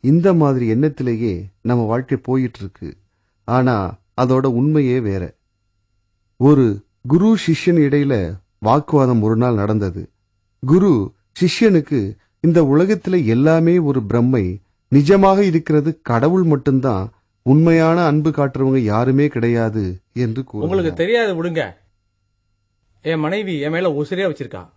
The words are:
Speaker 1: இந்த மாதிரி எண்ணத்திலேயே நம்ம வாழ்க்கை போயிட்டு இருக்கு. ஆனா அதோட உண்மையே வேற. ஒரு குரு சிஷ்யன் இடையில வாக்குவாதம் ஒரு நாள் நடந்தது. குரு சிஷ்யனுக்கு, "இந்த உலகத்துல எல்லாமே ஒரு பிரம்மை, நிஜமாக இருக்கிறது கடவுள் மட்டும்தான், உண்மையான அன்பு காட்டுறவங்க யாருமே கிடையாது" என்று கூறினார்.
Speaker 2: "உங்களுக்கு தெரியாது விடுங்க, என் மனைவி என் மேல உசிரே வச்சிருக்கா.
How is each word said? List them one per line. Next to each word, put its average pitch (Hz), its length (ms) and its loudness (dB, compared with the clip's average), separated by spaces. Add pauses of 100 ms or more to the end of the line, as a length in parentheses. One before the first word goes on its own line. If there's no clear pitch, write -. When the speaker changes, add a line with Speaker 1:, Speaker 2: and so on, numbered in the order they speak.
Speaker 1:
இந்த 170 340 2
மாதிரி 135 340 0
எண்ணத்திலேயே 117 800 -4 (120)
நம்ம 120 220 -2
வாழ்க்கை 127 340 -4
போயிட்டு 127 400 -4
இருக்கு. 92 380 -16 (480)
ஆனா 120 500 0 (260)
அதோட 131 260 2
உண்மையே 131 540 0
வேற. 95 340 -6 (1000)
ஒரு 123 480 2 (240)
குரு 190 280 4 (100)
சிஷ்யன் 170 320 0
இடையில 135 640 0 (180)
வாக்குவாதம் 127 640 2
ஒரு 110 140 2
நாள் 120 180 0
நடந்தது. 101 560 -4 (560)
குரு 156 480 2 (260)
சிஷ்யனுக்கு, 156 760 0 (240)
"இந்த 165 220 4
உலகத்துல 175 640 0
எல்லாமே 160 520 2
ஒரு 139 220 -2
பிரம்மை, 110 600 -2 (300)
நிஜமாக 190 480 4
இருக்கிறது 160 640 0
கடவுள் 151 400 0
மட்டும்தான், 131 680 0 (300)
உண்மையான 165 640 4
அன்பு 151 260 0
காட்டுறவங்க 135 480 -2
யாருமே 127 500 0
கிடையாது" 113 720 -2 (120)
என்று 120 320 -6
கூறினார். 123 240 -8
Speaker 2:
"உங்களுக்கு 170 360 -2
தெரியாது 208 380 -2
விடுங்க, 160 320 -6 (1300)
என் 160 160 -4
மனைவி 180 400 -4
என் 143 120 -6
மேல 170 200 -2
உசிரே 160 400 -4
வச்சிருக்கா. 110 460 -14